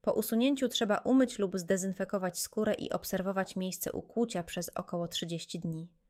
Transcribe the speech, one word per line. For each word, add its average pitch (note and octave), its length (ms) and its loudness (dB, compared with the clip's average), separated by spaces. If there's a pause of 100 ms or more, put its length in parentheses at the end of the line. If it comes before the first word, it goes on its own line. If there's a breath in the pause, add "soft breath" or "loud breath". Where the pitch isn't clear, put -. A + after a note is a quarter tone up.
Po - 120 0
usunięciu B3 560 2
trzeba G#3 300 2
umyć B3+ 400 4
lub G3 200 0
zdezynfekować F#3 800 0
skórę G#3+ 340 0
i - 160 -6
obserwować F#3+ 680 -2
miejsce F#3 360 -4
ukłucia A3+ 500 -2
przez - 320 -6
około E3+ 340 -4
trzydzieści E3+ 520 -6
dni. E3 320 -6 (180)